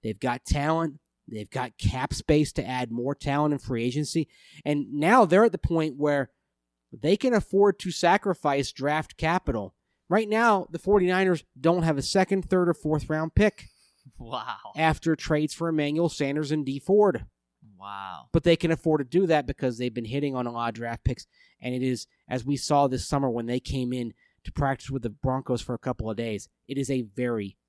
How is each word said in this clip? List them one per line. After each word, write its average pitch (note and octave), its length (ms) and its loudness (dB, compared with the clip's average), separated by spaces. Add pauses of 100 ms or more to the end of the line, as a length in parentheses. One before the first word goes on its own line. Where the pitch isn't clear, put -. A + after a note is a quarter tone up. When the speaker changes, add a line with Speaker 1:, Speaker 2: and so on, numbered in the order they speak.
Speaker 1:
They've A2 160 -8
got B2 260 -4
talent. D3+ 540 -2 (280)
They've G#2+ 220 -10
got B2+ 300 -8
cap - 340 -4
space D3+ 400 2
to - 140 -4
add B2+ 240 -4
more B2 240 -4
talent D3 380 0
in C#3 60 -2
free A#2 240 -4
agency. C#3+ 440 -2 (360)
And D3 300 -2
now F#3+ 320 6
they're F#3 200 6
at A#3 60 2
the F3 60 -6
point D#3+ 400 -2
where C#3+ 320 0 (640)
they C#3 260 0
can B3+ 160 0
afford G3+ 460 4
to F#3 120 -8
sacrifice E3+ 800 0
draft D3 460 -4
capital. C3+ 560 -2 (360)
Right G#3 200 2
now, G#3+ 420 2
the E3 80 -8
forty-niners F#3 640 4 (160)
don't E3 240 4
have D#3+ 140 2
a C3+ 60 -2
second, F#3+ 460 2
third, F3+ 200 4
or E3 60 2
fourth D3+ 340 -2
round D#3 260 -2
pick - 300 4 (520)
Speaker 2:
Wow. A#2 400 -8 (180)
Speaker 1:
after D#3+ 400 2
trades D3+ 400 -2
for E3 140 -4
Emmanuel D#3 400 0
Sanders C#3+ 420 -4
and D3+ 140 -2
Dee C3+ 140 -4
Ford. F#3+ 460 4 (520)
Speaker 2:
Wow. G2 540 -14
Speaker 1:
But D#3+ 120 0
they E3+ 120 6
can D#3+ 160 -2
afford D#3 280 0
to C3+ 60 -4 (140)
do G3 80 4
that D3+ 200 2
because B2+ 300 -4
they've B2 160 -4
been A#2 120 -6
hitting C#3 300 -4
on B2 100 -2
a A#2+ 60 -4
lot A#2 180 -4
of G#2+ 60 -8
draft A#2 280 -8
picks. - 220 -2 (340)
And B2 140 -6
it B2+ 80 -4
is, B2+ 260 -2 (200)
as B2 180 -6
we C#3 120 -2
saw C#3+ 300 2
this B2+ 200 -4
summer C#3 220 0
when A#2 160 -4
they B2 140 -2
came B2+ 340 -4
in A#2+ 200 -6 (320)
to - 60 -10
practice C3+ 380 -4
with C3 140 -6
the A#2 60 -4
Broncos B2+ 520 -4
for - 140 -8
a - 40 -10
couple A#2 300 -6
of G#2 80 -6
days, A2+ 320 -6 (180)
it C3+ 100 -6
is C3+ 120 -4
a C3 140 -2
very A2 540 -4 (120)